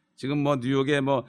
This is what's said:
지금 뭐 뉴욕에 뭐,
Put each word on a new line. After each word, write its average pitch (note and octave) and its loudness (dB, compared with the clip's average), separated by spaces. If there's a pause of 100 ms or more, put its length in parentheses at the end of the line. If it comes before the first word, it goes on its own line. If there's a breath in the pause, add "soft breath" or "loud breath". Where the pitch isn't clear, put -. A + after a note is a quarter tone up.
(180)
지금 C#3+ -2
뭐 C#3+ 2
뉴욕에 C3+ 0
뭐, C3+ 0